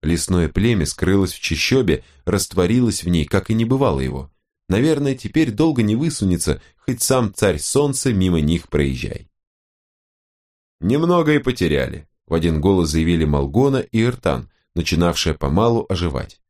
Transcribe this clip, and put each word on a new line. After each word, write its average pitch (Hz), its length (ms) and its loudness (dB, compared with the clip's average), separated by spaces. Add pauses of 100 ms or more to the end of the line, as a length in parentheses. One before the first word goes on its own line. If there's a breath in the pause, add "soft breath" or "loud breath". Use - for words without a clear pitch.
Лесное 85 460 0
племя 101 380 0
скрылось 95 480 0
в - 60 -16
чащобе, 92 640 0 (220 loud breath)
растворилось 101 800 0
в 90 60 -2
ней, 82 160 2
как - 240 -2
и 113 40 0
не 113 120 0
бывало 120 340 0
его. 65 320 -6 (380)
Наверное, 139 460 2
теперь 147 360 0
долго 135 320 2
не 107 120 2
высунется, 95 680 0 (160 loud breath)
хоть - 240 -6
сам 120 320 0
царь 90 260 0
солнца 139 540 0
мимо 92 260 2
них 80 300 -2
проезжай. 69 600 -4 (1500)
"Немного 156 540 2
и 143 60 4
потеряли", — 73 680 -2 (200)
в - 60 -4
один 82 280 0
голос 90 280 2
заявили 80 360 2
Малгона 76 520 0
и 113 240 -2
Эртан, 110 480 -2 (260)
начинавшая 82 580 0
помалу 101 560 0
оживать. 80 500 -4 (100)